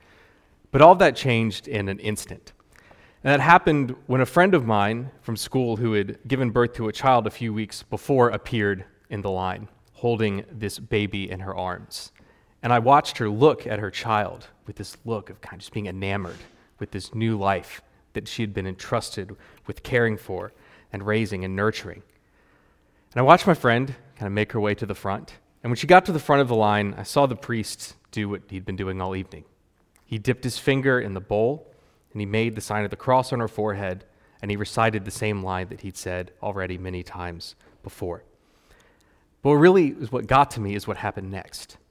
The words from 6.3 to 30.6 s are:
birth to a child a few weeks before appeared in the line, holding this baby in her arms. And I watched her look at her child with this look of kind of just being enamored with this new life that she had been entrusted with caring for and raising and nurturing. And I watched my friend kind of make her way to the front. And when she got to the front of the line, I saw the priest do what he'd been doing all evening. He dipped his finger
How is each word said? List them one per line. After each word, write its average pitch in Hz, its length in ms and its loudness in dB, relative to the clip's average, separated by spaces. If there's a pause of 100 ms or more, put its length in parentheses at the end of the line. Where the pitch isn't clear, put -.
birth 120 240 2
to 113 140 -4
a 107 40 -6
child 123 340 4
a 107 40 -2
few 113 240 -6
weeks 107 280 -8
before 123 460 2
appeared 101 560 -2 (240)
in 104 140 -8
the 98 80 -4
line, 92 380 -4 (260)
holding 107 560 -2
this 107 280 -10
baby 101 520 -4
in 95 100 -10
her 92 160 -10
arms. 92 560 -10 (500)
And 120 80 -2
I 120 100 6
watched 135 360 4
her 110 140 -2
look 127 360 2
at 107 120 -4
her 104 120 -6
child 104 580 -4 (180)
with 104 100 -16
this - 300 -14
look 113 240 -6
of - 100 -20
kind - 140 -18
of 87 60 -18
just - 120 -20
being 104 140 -6
enamored 95 520 -6 (400)
with - 120 -10
this - 240 -10
new 110 240 0
life 98 420 -2 (320)
that 104 160 -8
she - 140 -6
had 104 100 -4
been 98 140 -6
entrusted 98 680 -6 (320)
with - 160 -12
caring 117 360 0
for 92 340 -10 (400)
and 98 140 -8
raising 104 380 -2
and 95 100 -6
nurturing. 101 480 -4 (1120)
And 120 80 -2
I - 20 4
watched 156 240 8
my 185 80 6
friend 127 400 2 (220)
kind 104 100 -8
of 98 60 -4
make 107 180 0
her 120 80 -4
way 104 160 0
to 107 100 -6
the 101 100 -6
front. 104 400 -8 (280)
And 120 80 -4
when 120 60 -2
she - 100 -6
got 185 200 8
to 190 60 -2
the 156 60 0
front 143 240 4
of 127 60 2
the 120 80 2
line, 104 420 2
I 101 60 -10
saw 143 220 2
the 123 100 -2
priest - 580 -8 (160)
do 104 180 -4
what 101 200 -6
he'd 95 160 -10
been 98 100 -6
doing 95 260 -6
all 92 140 -4
evening. 92 300 -10 (600)
He 113 140 -8
dipped 120 240 -2
his 123 160 -4
finger 135 400 2